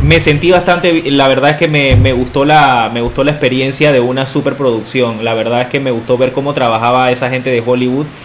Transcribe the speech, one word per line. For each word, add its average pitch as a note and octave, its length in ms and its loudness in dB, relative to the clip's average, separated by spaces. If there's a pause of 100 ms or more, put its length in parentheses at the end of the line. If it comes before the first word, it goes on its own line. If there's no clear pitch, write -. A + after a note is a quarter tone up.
Me D#3+ 200 4
sentí D#3 300 2
bastante F3+ 420 2
bi-, E3 180 -2
la C#3 160 2
verdad C3+ 240 2
es D3+ 60 -2
que E3+ 100 0
me, C#3+ 300 2
me C3 160 2
gustó B2+ 320 -2
la, C3+ 480 2
me A#2 80 -4
gustó B2 240 -2
la D3 60 0
experiencia C3+ 600 0
de C3 80 4
una B2+ 260 0
superproducción. B2 1000 -2
La A2+ 80 -2
verdad A2+ 300 -2
es B2 40 -10
que C#3 140 -4
me C3 100 -2
gustó A#2 260 -2
ver B2+ 140 0
cómo C#3 220 -4
trabajaba B2 580 0
esa B2 180 -2
gente B2+ 200 -4
de A#2+ 160 0
Hollywood, B2+ 400 0 (200)